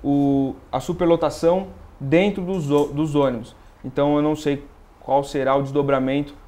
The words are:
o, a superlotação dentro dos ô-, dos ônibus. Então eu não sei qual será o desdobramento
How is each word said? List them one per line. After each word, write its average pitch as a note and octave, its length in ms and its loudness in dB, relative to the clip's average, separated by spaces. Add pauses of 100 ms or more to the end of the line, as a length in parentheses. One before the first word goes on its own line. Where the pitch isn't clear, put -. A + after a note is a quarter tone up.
o, C#3 500 0 (180)
a C3+ 80 -4
superlotação E3+ 880 2 (300)
dentro F3+ 440 2
dos F3 260 -4
ô-, D3 160 4
dos D3 300 -4
ônibus. B2 400 0 (280)
Então D3 320 0
eu D3 60 2
não D3+ 140 0
sei C#3+ 280 -4 (360)
qual C#3 240 0
será C3+ 320 0
o C#3 80 2
desdobramento C#3 720 0 (120)